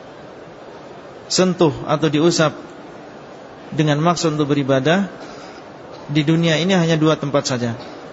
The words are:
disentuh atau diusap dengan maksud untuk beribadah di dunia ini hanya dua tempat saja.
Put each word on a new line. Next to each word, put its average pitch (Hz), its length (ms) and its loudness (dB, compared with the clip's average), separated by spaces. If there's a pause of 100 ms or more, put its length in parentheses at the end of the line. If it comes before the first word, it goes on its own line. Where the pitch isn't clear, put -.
(1300)
disentuh 180 440 4 (120)
atau 156 240 0
diusap 156 440 4 (1200)
dengan 147 280 4
maksud 160 400 2
untuk 147 160 2
beribadah 143 520 4 (1000)
di 147 120 2
dunia 160 400 4
ini 190 160 4
hanya 165 240 4
dua 156 160 6
tempat 143 320 0
saja. 120 240 0 (400)